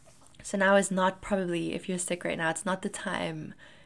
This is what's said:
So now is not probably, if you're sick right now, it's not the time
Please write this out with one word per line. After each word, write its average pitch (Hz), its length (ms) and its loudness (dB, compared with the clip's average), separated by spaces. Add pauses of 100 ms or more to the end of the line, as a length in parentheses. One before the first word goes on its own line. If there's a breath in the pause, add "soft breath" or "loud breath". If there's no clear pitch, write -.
(420)
So - 140 -4
now 196 200 8
is 196 140 4
not 185 300 2
probably, 175 540 -2
if - 120 -8
you're 185 120 -2
sick 175 260 -4
right 170 140 -2
now, 160 100 0
it's 165 160 -2
not 185 160 -2
the 202 80 -4
time 175 640 -6 (340 loud breath)